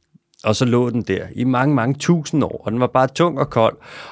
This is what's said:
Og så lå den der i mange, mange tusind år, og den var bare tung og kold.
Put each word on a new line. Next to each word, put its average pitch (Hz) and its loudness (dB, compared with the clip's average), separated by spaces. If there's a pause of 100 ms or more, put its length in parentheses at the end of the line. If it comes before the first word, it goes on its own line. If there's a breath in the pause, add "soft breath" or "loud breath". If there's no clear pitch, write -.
(440)
Og 107 2
så 131 0
lå 120 2
den 113 -2
der 90 -4
i 123 -4
mange, 131 2
mange 131 0
tusind 151 0
år, - -6
og 117 -6
den 120 -2
var 123 2
bare 131 2
tung 160 0
og 139 -2
kold. 113 2 (340 loud breath)